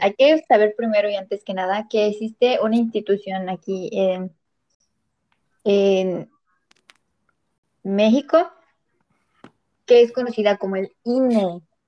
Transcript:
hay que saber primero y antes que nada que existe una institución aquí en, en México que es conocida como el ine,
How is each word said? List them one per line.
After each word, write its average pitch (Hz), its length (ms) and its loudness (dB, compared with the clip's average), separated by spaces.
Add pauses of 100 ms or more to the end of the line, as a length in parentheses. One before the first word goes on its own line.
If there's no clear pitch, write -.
hay 208 120 0
que 311 340 4
saber 214 280 4
primero 214 320 -2
y 202 60 -4
antes 196 300 -8
que 190 100 -10
nada 190 340 -4
que 208 200 0
existe 220 520 -2
una 220 140 -2
institución 202 760 -4
aquí 185 440 -8
en, 185 420 -4 (1300)
en 190 680 0 (1600)
México 226 680 2 (1300)
que 240 180 6
es 233 80 2
conocida 220 460 -2
como 196 180 -6
el 190 300 -8
ine, 233 560 0 (280)